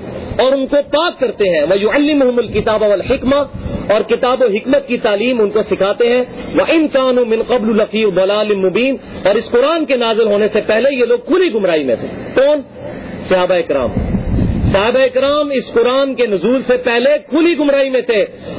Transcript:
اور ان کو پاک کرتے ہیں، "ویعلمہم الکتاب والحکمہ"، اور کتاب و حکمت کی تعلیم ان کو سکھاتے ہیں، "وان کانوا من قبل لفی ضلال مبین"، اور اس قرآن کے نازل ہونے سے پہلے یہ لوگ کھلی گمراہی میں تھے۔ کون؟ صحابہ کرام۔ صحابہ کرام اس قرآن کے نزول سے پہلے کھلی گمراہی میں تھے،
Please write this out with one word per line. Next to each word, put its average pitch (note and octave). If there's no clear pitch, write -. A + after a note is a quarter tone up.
اور B3+
ان C4+
کو -
پاک C#4+
کرتے G#3+
ہیں، D#3
"ویعلمہم B3
الکتاب G#3+
والحکمہ"، A3+
اور G#3+
کتاب B3
و C4
حکمت A#3+
کی A#3+
تعلیم A3+
ان G3+
کو G#3
سکھاتے G3+
ہیں، B3
"وان D4+
کانوا C4
من A3
قبل A3+
لفی G#3+
ضلال G#3
مبین"، G3
اور G3+
اس A#3
قرآن D4+
کے C4
نازل A3+
ہونے G#3
سے G#3
پہلے B3
یہ B3
لوگ A#3
کھلی E4
گمراہی F3
میں B2
تھے۔ -
کون؟ D4+
صحابہ F3+
کرام۔ B2+
صحابہ A#3+
کرام C#4+
اس C4+
قرآن C4
کے A#3+
نزول G#3+
سے B3
پہلے B3
کھلی D#4+
گمراہی C#4
میں B3+
تھے، A#3